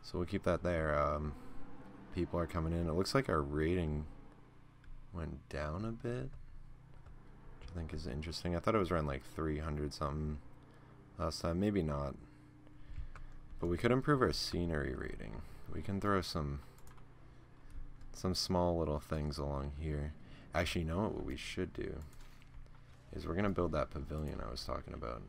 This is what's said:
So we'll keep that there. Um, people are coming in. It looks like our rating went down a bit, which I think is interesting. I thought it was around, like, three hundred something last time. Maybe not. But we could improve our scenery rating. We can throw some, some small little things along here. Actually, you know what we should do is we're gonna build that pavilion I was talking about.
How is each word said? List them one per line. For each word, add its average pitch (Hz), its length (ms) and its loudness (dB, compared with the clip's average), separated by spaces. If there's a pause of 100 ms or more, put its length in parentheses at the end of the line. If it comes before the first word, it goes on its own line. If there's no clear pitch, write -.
So - 160 -4
we'll 90 80 2
keep 95 180 0
that 87 200 4
there. 78 340 4
Um, 73 380 4 (800)
people 87 240 2
are 82 80 2
coming 82 260 2
in. 85 140 4
It 78 60 2
looks 92 200 2
like 135 160 4
our 82 120 6
rating 78 680 2 (1040)
went 78 360 -6
down 76 360 -2
a 113 60 -2
bit, 123 400 -4 (1300)
which - 100 -10
I - 60 -10
think 80 180 -4
is 78 140 -4
interesting. 80 480 0
I 85 40 4
thought 110 140 4
it 110 60 8
was 87 100 4
around, 82 160 4
like, 69 180 0
three 78 360 0
hundred 76 340 0
something 76 460 0 (800)
last 82 220 0
time. 85 180 2
Maybe 101 240 6
not. 71 320 0 (1400)
But 87 80 0
we 87 100 2
could 117 140 6
improve 131 320 6
our 85 100 6
scenery 76 640 2
rating. - 480 -6 (280)
We 80 120 -2
can 98 180 0
throw 98 200 6
some, 73 400 0 (1500)
some 92 240 0
small 87 420 6
little 76 220 4
things 76 380 0
along 71 400 0
here. 76 360 -2 (400)
Actually, 87 300 2
you 80 40 0
know 85 140 2
what 80 240 0
we 69 100 -2
should - 380 -2
do 98 280 -4 (1120)
is 78 160 -6
we're 82 80 0
gonna 101 140 4
build 85 240 4
that 71 160 2
pavilion 71 500 -2
I 55 100 -4
was - 140 -6
talking - 300 -4
about. 58 360 -4